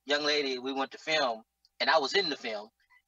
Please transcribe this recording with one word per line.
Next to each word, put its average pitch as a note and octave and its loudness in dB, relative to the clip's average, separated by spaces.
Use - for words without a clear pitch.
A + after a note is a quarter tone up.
young D3 0
lady, C#3+ 0
we C3 -4
went C#3 -2
to C#3+ -16
film, C3 0
and C3 2
I D#3 8
was - -2
in G3 2
the - -2
film, A3 -8